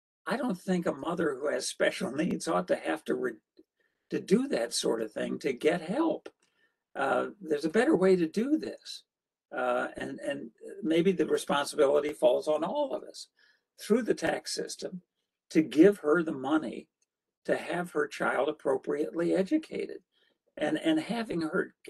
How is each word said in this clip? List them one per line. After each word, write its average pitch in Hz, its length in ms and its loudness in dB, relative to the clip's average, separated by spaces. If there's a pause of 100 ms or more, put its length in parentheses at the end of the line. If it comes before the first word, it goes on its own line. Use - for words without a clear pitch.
(260)
I 196 100 -2
don't 247 220 -4
think 185 280 -2
a 160 60 0
mother 151 480 -2
who 147 80 -4
has 123 200 -2
special - 420 -2
needs - 380 -2
ought 180 200 0
to - 80 2
have 160 280 -6
to - 100 -2
re-, 127 180 -2 (800)
to 151 80 -2
do 247 300 4
that 117 260 -2
sort 120 260 0
of 110 120 -6
thing 127 280 -4
to 139 120 -2
get 165 300 0
help. 294 460 -2 (680)
Uh, 131 300 0 (140)
there's 156 260 -2
a 156 40 0
better 247 240 4
way 185 220 6
to 170 100 4
do 247 320 0
this. - 460 -10 (520)
Uh, 127 400 0
and, 131 220 -8
and 143 320 -8 (320)
maybe 170 300 4
the 156 140 2
responsibility 143 840 2
falls 139 360 2
on 151 160 2
all 285 320 -2
of - 80 -8
us - 240 -18 (520)
through 233 220 2
the - 120 0
tax - 380 -4
system - 500 -8 (480)
to - 120 4
give 175 360 6
her 156 240 2
the 160 100 -4
money 139 560 -2 (580)
to 139 100 2
have 175 360 -6
her 147 140 0
child 127 440 -2
appropriately 151 840 -2
educated, 196 680 -2 (580)
and, 156 180 0
and 156 240 2
having 220 400 -4
her 160 320 -4 (180)